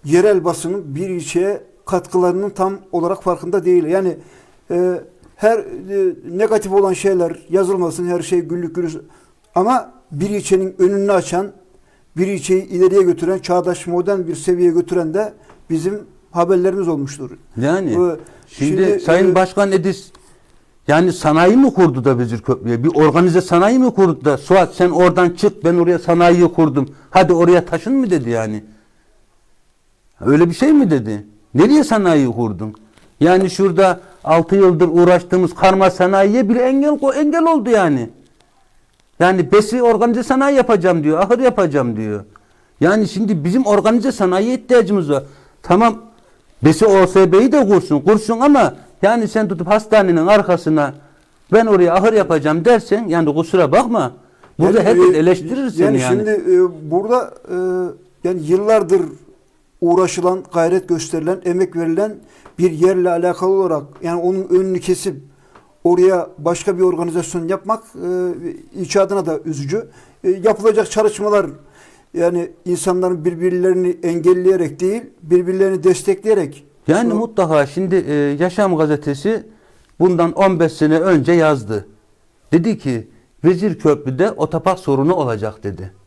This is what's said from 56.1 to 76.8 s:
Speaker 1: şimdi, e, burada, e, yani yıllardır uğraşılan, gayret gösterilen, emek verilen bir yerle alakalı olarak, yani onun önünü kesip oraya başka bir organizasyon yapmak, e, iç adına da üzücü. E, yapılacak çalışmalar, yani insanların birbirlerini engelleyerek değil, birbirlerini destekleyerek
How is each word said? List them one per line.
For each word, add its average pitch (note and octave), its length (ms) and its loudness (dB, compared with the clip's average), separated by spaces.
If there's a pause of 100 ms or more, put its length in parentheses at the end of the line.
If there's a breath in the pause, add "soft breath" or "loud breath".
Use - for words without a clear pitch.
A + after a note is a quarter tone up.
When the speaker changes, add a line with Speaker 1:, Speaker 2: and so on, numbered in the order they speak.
Speaker 1:
şimdi, G#3+ 140 -2
e, F3 600 0
burada, A3 440 -2 (160)
e, F3+ 60 -6 (680)
yani F3+ 220 -2
yıllardır G3 560 2 (800)
uğraşılan, F3+ 640 0 (100)
gayret F3+ 340 0
gösterilen, E3 560 -4
emek F3+ 320 -2
verilen D#3+ 400 -4 (420 soft breath)
bir F3 120 2
yerle F3+ 400 0
alakalı F3 420 -2
olarak, F3 300 0 (200)
yani E3+ 180 -4
onun F#3 280 -4
önünü F#3 320 0
kesip F3+ 360 -4 (680 soft breath)
oraya F3 440 2 (100)
başka F3 400 -4
bir F#3 40 2
organizasyon E3+ 640 -2
yapmak, G3 340 -4 (240)
e, F3+ 760 -8
iç F3 160 -6
adına F#3+ 300 -2
da D#3 180 -6
üzücü. D#3+ 440 -8 (360 soft breath)
E, F#3+ 60 0
yapılacak G#3 600 0
çalışmalar, G#3 560 -2 (680 soft breath)
yani E3+ 360 -2 (140)
insanların F3+ 600 -2
birbirlerini F3+ 800 -2
engelleyerek F3 800 0
değil, G3+ 220 -2 (200)
birbirlerini F3+ 600 0
destekleyerek F#3+ 800 -2 (240)